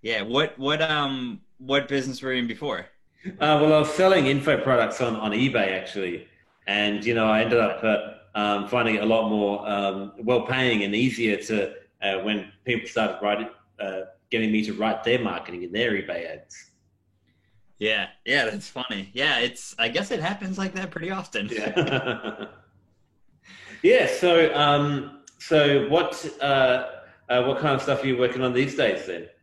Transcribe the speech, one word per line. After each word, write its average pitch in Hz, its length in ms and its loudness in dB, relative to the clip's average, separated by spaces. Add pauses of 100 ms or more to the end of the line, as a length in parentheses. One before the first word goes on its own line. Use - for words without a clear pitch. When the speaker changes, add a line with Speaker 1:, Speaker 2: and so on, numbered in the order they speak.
Speaker 1:
Yeah. 110 180 -2
What, 135 380 -2
what, 147 240 -2
um, 135 580 -4 (160)
what 139 300 -2
business 135 340 -4
were 131 100 -4
you 127 80 0
in 120 80 -2
before? 113 380 -6 (400)
Speaker 2:
Uh, 151 340 2
well, 156 140 6
I 151 60 8
was 151 140 0
selling 185 340 6
info 139 340 2
products 120 400 2
on, 117 140 0
on 107 160 -2
eBay 113 480 2
actually, 92 480 -8 (400)
and, 104 360 0
you 117 120 0
know, 110 120 2
I 110 140 4
ended 117 180 4
up, 101 240 0
uh, 107 240 0 (260)
um, 104 340 0
finding 113 280 2
it 101 80 0
a - 20 0
lot 110 240 2
more, 104 400 0
um, 98 500 -2
well-paying 120 640 2
and 101 120 -2
easier 113 420 0
to, - 360 -4 (280)
uh, 95 180 -2
when 104 300 -4 (140)
people 117 240 -4
started 107 340 -2
writing, 104 280 -2 (300)
uh, 95 220 -6 (280)
getting 110 220 0
me 110 120 2
to 107 100 -6
write 107 300 -2
their 123 160 2
marketing 87 460 -8
and 87 100 -10
their 117 160 0
eBay 87 400 -6
ads. - 360 -18 (1080)
Speaker 1:
Yeah, 104 300 0 (180)
yeah, 127 200 0
that's 104 240 -8
funny. 104 440 -10
Yeah, 131 260 0
it's, - 400 -6
I 117 100 0
guess 170 220 -4
it 214 80 -2
happens 185 400 -6
like 190 160 -4
that 190 160 -8
pretty 175 200 -8
often. 190 400 -8
Speaker 2:
Yeah. 117 1000 -4
<laughs> - 40 -20 (1300)
Yeah. 220 240 6
So, 170 480 4
um, 147 680 2 (180)
so 143 500 4
what, - 340 0 (160)
uh, 131 460 4 (420)
uh, 123 180 2
what 131 140 0
kind 147 160 2
of 131 60 -2
stuff 139 220 0
are 135 40 -2
you 127 100 0
working 127 260 0
on 127 100 0
these 135 220 0
days 107 320 0
then? 85 200 -10 (160)